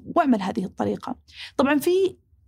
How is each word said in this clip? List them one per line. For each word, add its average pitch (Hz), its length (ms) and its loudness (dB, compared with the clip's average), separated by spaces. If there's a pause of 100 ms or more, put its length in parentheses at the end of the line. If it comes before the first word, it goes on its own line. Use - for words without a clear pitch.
(160)
واعمل 269 260 4
هذه 190 220 -4
الطريقة. - 520 -6 (400)
طبعًا 285 220 2
في 370 380 0 (320)